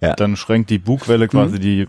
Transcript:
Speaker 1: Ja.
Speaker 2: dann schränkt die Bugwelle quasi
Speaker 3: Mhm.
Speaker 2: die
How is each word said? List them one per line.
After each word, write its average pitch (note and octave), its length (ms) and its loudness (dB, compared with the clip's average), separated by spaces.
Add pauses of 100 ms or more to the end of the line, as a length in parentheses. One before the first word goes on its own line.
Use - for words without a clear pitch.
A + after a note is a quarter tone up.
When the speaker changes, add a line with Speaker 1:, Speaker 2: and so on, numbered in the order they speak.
Speaker 1:
Ja. E2 140 0
Speaker 2:
dann G#2 220 0
schränkt A2+ 340 0
die G#2+ 80 2
Bugwelle A2+ 500 0
quasi G#2 280 2
Speaker 3:
Mhm. F#2+ 40 -4
Speaker 2:
die G2 280 0